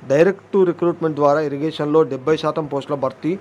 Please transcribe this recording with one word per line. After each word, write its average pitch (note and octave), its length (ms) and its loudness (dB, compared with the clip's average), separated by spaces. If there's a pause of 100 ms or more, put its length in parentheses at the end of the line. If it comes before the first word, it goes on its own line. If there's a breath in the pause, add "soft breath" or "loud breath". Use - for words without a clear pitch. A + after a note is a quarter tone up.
డైరెక్ట్ F#3 560 2
రిక్రూట్‌మెంట్ E3 520 -2
ద్వారా D3 240 2
ఇరిగేషన్లో D3+ 600 0
డెబ్బై C3+ 340 -2
శాతం D3+ 300 -4
పోస్టుల C#3 280 -6
భర్తీ C#3+ 460 -4